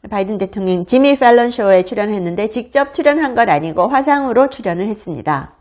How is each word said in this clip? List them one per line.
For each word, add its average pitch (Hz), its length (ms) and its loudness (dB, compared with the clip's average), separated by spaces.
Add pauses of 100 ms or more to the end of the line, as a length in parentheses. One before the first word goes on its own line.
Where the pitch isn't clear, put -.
(100)
바이든 202 280 -4
대통령 185 480 -2
지미 269 300 4
펠런 240 340 4
쇼에 196 320 2
출연했는데 202 680 -4
직접 269 460 -4
출연한 294 400 0
건 226 160 2
아니고 160 380 0
화상으로 277 600 0
출연을 190 400 -6
했습니다. 147 720 -6